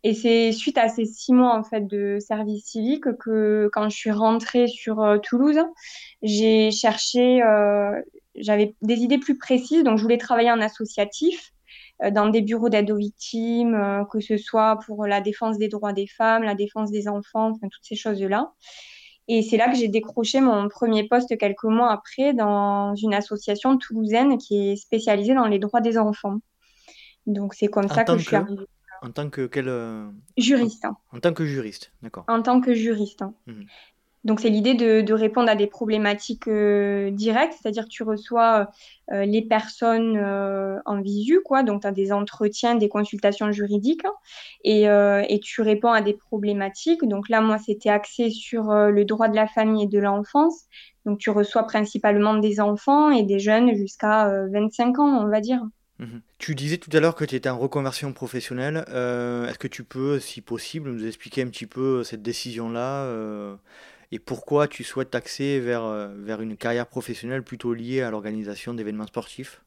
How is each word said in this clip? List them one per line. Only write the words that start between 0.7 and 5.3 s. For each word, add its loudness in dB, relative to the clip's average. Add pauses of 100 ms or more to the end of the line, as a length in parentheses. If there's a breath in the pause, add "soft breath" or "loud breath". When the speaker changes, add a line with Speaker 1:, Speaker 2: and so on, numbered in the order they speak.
Speaker 1:
à 4
ces -2
six -4
mois, 6
en -4
fait, -4
de -2
service -6
civique -2 (180)
que, 2
quand 0
je -8
suis -4
rentrée 2
sur, -4
euh, 4
Toulouse, 2 (640 loud breath)